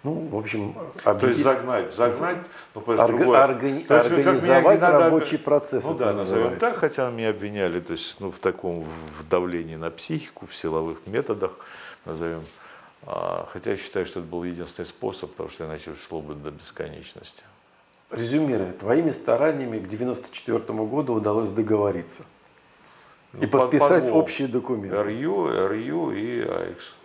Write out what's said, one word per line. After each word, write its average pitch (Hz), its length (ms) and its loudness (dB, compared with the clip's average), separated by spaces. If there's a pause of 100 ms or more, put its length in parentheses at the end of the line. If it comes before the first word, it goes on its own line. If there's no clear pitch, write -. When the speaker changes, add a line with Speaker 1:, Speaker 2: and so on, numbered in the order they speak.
Speaker 1:
Ну, 143 100 -4 (160)
в 101 100 -6
общем, 107 360 -6 (300)
Speaker 2:
То 107 60 6 (160)
есть 120 140 4
Speaker 1:
объяви-, - 20 4
Speaker 2:
загнать, 127 500 2
загнать, 131 460 0 (360)
ну, 107 60 -12
потому 113 160 0
что 113 80 6
Speaker 1:
орга-, 120 140 4
Speaker 2:
другое. 131 260 8
Speaker 1:
органи-, 139 400 0
Speaker 2:
То - 120 6
есть 120 140 6
вы 170 120 2
как - 20 4
меня - 80 8
Speaker 1:
организовать 160 480 8
Speaker 2:
не - 60 -
надо 160 120 8
Speaker 1:
рабочий 160 380 4
Speaker 2:
об-, 143 60 -6
Speaker 1:
процесс, 139 420 0
Speaker 2:
ну 156 60 -4
Speaker 1:
это 135 160 -4
Speaker 2:
да, 101 80 2
назовём 98 300 2
Speaker 1:
называется. 123 160 -2 (100)
Speaker 2:
так, - 80 -4
хотя 135 320 0
меня 113 200 -2
обвиняли, 98 500 -2
то 82 120 -10
есть, - 260 -6
ну, 98 120 -6
в - 80 -16
таком, 87 440 -4 (360)
в 78 100 -14
давлении 87 480 -2
на 82 140 -6
психику, - 560 -10
в - 80 -14
силовых 80 520 -4
методах, 101 520 -4 (480)
назовём. 82 360 -6 (640)
А, - 460 -6
хотя 98 200 -6
я 95 40 -2
считаю, 92 300 -6
что - 140 -10
это 85 80 -12
был 87 160 -6
единственный 87 420 -10
способ, - 460 -10
потому 80 180 -10
что 82 160 -12
иначе 78 240 -12 (180)
шло 82 140 -8
бы 73 120 -12
до 73 160 -12
бесконечности. - 920 -14 (680)
Speaker 1:
Резюмируя, 117 640 -2
твоими 135 380 0
стараниями 127 680 -2
к 95 80 -12
девяносто 117 440 -6
четвёртому 110 540 -4
году 131 260 -2
удалось 107 380 0
договориться 104 720 -2 (1120)
Speaker 2:
Ну, - 80 -4
Speaker 1:
и - 40 0
Speaker 2:
по-, 101 120 4
Speaker 1:
подписать 143 460 6
Speaker 2:
по 123 60 0
двум. 160 120 4
Speaker 1:
общие 139 260 -4
документы. 113 480 -4
Speaker 2:
Р 104 120 0
Ю, 160 380 -2
Р 98 280 0
Ю 139 360 -4
и 113 300 -4
аикс. - 540 -6 (100)